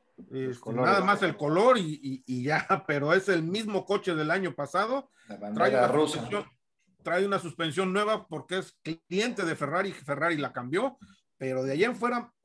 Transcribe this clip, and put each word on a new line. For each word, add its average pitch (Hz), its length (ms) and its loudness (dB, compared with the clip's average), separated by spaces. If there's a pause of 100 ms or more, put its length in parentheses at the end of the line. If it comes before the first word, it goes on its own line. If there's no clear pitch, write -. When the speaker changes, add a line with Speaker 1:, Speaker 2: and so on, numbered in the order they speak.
(180)
Speaker 1:
Los 131 340 -8
Speaker 2:
Este, 123 100 -10
Speaker 1:
colores, 120 240 -2
Speaker 2:
nada 196 160 6
Speaker 1:
¿no? 185 40 0
Speaker 2:
más 202 160 4
el 165 160 0
color 190 400 4
y, 156 240 -2
y, 131 240 -8
y 123 180 -4
ya, 147 240 0
<laughs> - 200 0
pero 147 260 2
es 190 160 2
el 175 140 2
mismo 196 420 -2
coche 190 300 0
del 156 160 0
año 180 240 -2
pasado. 220 560 -2 (160)
Speaker 3:
La - 100 -14
Speaker 2:
Trae - 160 -8
Speaker 3:
bandera - 260 4
Speaker 2:
una 123 80 6
Speaker 3:
rusa. 147 260 2
Speaker 2:
suspensión, 190 320 -6 (580)
trae 180 240 0
una 202 120 0
suspensión 170 540 -2
nueva 208 340 0
porque 165 320 -6
es - 220 -12
cliente 190 640 -4
de 160 100 -2
Ferrari, 170 360 -2
Ferrari 151 460 -2
la 135 160 -4
cambió, 170 440 -2 (400)
pero 131 260 -4
de 135 100 -2
allá 175 140 2
en 247 80 -2
fuera, 233 380 -2 (120)